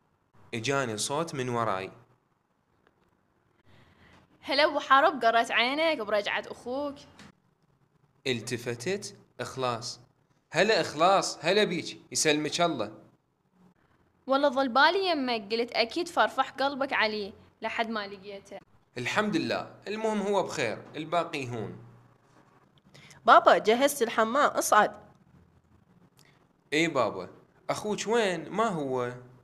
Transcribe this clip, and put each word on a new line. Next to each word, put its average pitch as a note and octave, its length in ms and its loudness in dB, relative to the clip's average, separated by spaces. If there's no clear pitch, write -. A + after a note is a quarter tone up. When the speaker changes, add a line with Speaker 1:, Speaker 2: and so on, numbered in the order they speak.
Speaker 1:
إجاني A#2 440 -2
صوت D#3+ 360 -4
من B2+ 140 -4
وراي. G#2+ 420 -2
Speaker 2:
"هلا C#4+ 220 2
أبو D#4 140 2
حرب، C4+ 460 4
قريت A#3 260 4
عينك C#4+ 480 0
برجعة G#3 480 -2
أخوك". C4+ 480 -8
Speaker 1:
التفتت: B2+ 880 -6
"إخلاص". B2 600 -6
"هلا F#3+ 300 2
إخلاص، D#3+ 640 2
هلا G3 200 2
بيك، E3+ 380 -6
يسلمك D3+ 480 0
الله". C#3 320 -2
Speaker 2:
"والله C4+ 220 4
ظل C4+ 200 0
بالي E4+ 420 4
يمك"، A#3+ 420 -2
قلت: A#3 200 -2
"أكيد D#4 360 -2
فرفح B3+ 420 0
قلبك C4+ 420 -4
عليه"، G#3+ 400 -2
لحد A3 280 -4
ما G#3 160 -6
لقيته. G3 520 -16
Speaker 1:
الحمد F3+ 380 -2
لله، A2+ 380 -4
المهم G#3+ 340 -2
هو G3 200 0
بخير، A2+ 400 -4
الباقي D#3+ 520 -4
هون. G2+ 300 -8
Speaker 3:
بابا، C4 320 8
جهزت A#3 440 2
الحمام، A3+ 480 2
اصعد. - 420 2
Speaker 1:
"إي E3 160 2
بابا، G2 420 -2
أخوك G#3 360 -4
وين؟ F#3+ 440 -2
ما G#3+ 180 -2
هو؟" C3 440 -4